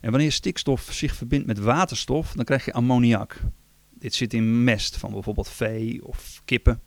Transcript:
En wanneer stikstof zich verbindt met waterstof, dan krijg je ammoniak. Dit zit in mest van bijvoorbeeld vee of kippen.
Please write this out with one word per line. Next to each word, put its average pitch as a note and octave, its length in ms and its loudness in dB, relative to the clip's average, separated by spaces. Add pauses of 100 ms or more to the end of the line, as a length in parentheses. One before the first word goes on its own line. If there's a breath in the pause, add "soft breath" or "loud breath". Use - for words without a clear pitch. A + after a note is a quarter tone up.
En A2 100 -2
wanneer C#3+ 200 4
stikstof - 600 -2
zich - 240 -4
verbindt C3+ 320 0
met G#2 120 -2
waterstof, A#2 760 0
dan C3 120 -2
krijg C3 200 0
je - 80 -6
ammoniak. A#2+ 640 2 (520)
Dit - 240 -10
zit A#2+ 200 -2
in A2+ 300 4
mest A2+ 340 0
van - 140 -6
bijvoorbeeld G2+ 380 -4
vee A2+ 580 -4
of - 380 -12
kippen. A#2+ 420 2